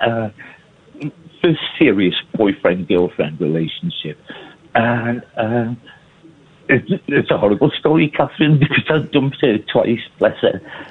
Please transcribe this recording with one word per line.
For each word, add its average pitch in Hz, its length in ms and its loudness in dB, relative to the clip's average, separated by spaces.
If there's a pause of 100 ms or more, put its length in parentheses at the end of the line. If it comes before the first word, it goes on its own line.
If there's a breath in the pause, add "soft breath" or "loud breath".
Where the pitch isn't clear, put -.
uh, 113 300 -2 (1120 loud breath)
first 165 180 2 (180)
serious 104 360 4 (220)
boyfriend-girlfriend 90 1040 0
relationship. 80 800 -4 (560 loud breath)
And, 120 480 0 (140)
uh, 117 380 -2 (960 soft breath)
it's, - 220 0 (160)
it's 143 240 0
a 120 80 2
horrible 104 320 2
story, 156 380 2
Catherine, 151 500 2
<laughs> - 20 2
because 143 300 2
I 156 80 2
dumped 139 420 -2
her 113 180 2
twice, 113 420 0 (180)
bless - 240 0
her. 95 180 0 (300 loud breath)